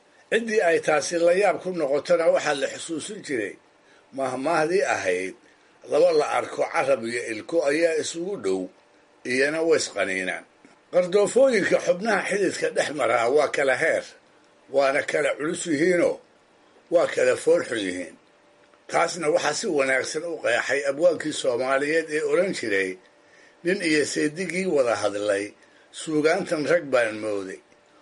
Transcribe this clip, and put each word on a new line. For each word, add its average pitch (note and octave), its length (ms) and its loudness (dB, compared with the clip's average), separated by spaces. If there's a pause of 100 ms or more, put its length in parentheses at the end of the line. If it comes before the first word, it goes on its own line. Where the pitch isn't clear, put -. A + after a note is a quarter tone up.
(320)
Ciddii G#3+ 300 0
ay E3 180 4
taasi D#3 380 0
la E3+ 160 4
yaab F#3 260 2
ku F#3 120 -8
noqotona, E3 580 0
waxaa D#3 240 2
la C#3 140 -2
xusuusin E3 540 -10
jiray G#2+ 340 -4 (580)
mahmaahdii D#3 720 0
ahayd, F#2 520 -2 (480)
"Laba D#3 280 4
la D3 160 4
arko A#2+ 360 -2
carab C3+ 400 0
iyo A#2 200 -4
ilko A2 420 -6
ayaa D#3+ 320 2
isugu E3+ 400 -6
dhow, F#2+ 240 -2 (640)
iyana C#3 360 0
way E3 160 4
isqaniinaan." F#2 680 -4 (440)
Qardoofooyinka F#3+ 880 4
xubnaha F#3 460 0
xididka F3+ 440 -2
dhex F3+ 220 -2
maraa A#2+ 380 0
waa C#3+ 180 4
kala C3+ 280 0
heer, C#3 300 0 (640)
waana C3+ 340 2
kala D3 320 0
culus E3 300 -4
yihiinoo E3+ 500 2 (760)
waa D#3+ 160 4
kala B2+ 280 2
fool D#3+ 280 0
xun A#2+ 160 -6
yihiin. F2+ 360 -6 (760)
Taasna E3 400 -2
waxaa D3+ 240 2
si A3 140 -6
wanaagsan C3+ 560 0
u E3+ 160 -8
qeexay A#2 480 0
abwaankii D3+ 460 2
Soomaaliyeed C3+ 760 0
ee D3+ 140 -2
oran E3+ 300 2
jiray, G2 380 -2 (720)
"Nin F#3 200 0
iyo D#3 240 2
seedigii E3 600 -4
wada C3 300 2
hadlay, G2+ 500 -2 (480)
suugaantan D#3+ 720 0
rag D#3+ 220 2
baan A#2 320 2
mooday. G2 400 -6 (420)